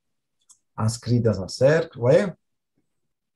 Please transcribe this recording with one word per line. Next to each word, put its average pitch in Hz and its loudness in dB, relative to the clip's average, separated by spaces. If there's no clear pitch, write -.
Inscrit 113 0
dans 104 0
un 92 -8
cercle, - 2
vous 117 -8
voyez ? 151 0
Vous 180 -8